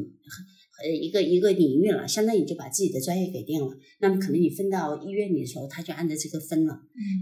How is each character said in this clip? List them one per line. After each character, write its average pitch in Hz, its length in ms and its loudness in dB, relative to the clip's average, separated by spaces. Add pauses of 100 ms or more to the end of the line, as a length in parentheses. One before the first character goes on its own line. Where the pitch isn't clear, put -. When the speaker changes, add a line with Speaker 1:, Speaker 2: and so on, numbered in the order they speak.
(840)
Speaker 1:
呃， 156 60 -2
一 160 200 -2
个， 202 120 2
一 175 180 4
个 202 120 6
领 151 300 4
域 208 100 4
了， - 160 0
相 214 180 2
当 226 100 2
于 190 60 4
你 - 40 0
就 - 100 -6
把 - 140 -12
自 - 140 -2
己 170 80 0
的 - 100 -2
专 180 180 -2
业 185 120 -2
给 170 120 -8
定 156 180 -2
了。 135 80 -2 (320)
那 392 80 4
么 190 100 2
可 190 120 -2
能 160 100 4
你 165 80 4
分 196 200 -2
到 156 320 -2
医 196 100 -10
院 196 220 -2
里 139 80 0
的 127 60 -6
时 - 100 -10
候， - 100 -8
他 170 140 -12
就 165 120 -10
按 165 140 -4
照 156 80 -2
这 151 140 -6
个 160 100 -6
分 160 260 0
了。 151 80 -2
Speaker 2:
嗯。 - 280 -16 (200)